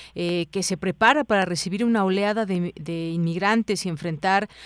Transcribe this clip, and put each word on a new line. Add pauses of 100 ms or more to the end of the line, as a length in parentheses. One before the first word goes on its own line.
(160)
eh,
que
se
prepara
para
recibir
una
oleada
de,
de
inmigrantes
y
enfrentar (180)